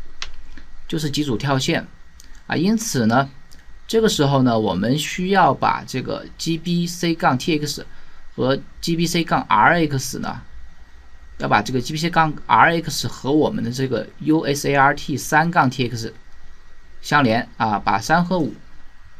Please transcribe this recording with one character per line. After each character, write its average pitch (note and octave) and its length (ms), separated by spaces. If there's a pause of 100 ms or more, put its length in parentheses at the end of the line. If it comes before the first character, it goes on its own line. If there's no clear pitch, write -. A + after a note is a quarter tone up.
(880)
就 E3 100
是 D3 140
几 D3 140
组 B2+ 100
跳 C3+ 240
线 C3+ 260 (640)
啊。 - 80
因 F#3+ 220
此 C3 300
呢， C3+ 220 (560)
这 A3 140
个 A3 80
时 D3+ 180
候 C#3 180
呢， A#2+ 140
我 G#2 160
们 G#2+ 240
需 F3+ 320
要 F3+ 240
把 - 320
这 C3 160
个 - 240 (120)
G E3 200
B F3 300
C E3+ 260
杠 D#3 240
T D3+ 220
X D3 260 (480)
和 B2+ 240 (220)
G E3+ 160
B E3 100
C D#3+ 200
杠 D#3 240
R D3 360
X C#3 340
呢， - 200 (1000)
要 C#3 100
把 A2+ 120
这 A#2 120
个 B2+ 80
G - 100
B D#3 80
C E3+ 100
杠 D#3+ 240 (140)
R D#3 340
X C3+ 280
和 - 200
我 C#3+ 200
们 G#2+ 120
的 A2+ 80
这 C3 200
个 A2+ 180 (120)
U D#3 260
S C#3 240
A C#3+ 60
R C#3 200
T C#3 220
三 D#3+ 340
杠 D#3 180
T B2+ 200
X A2+ 240 (880)
相 D3 240
连 A#2 320
啊， G#2+ 200
把 G2+ 220
三 D#3+ 240
和 F3+ 160
五， B2 140 (680)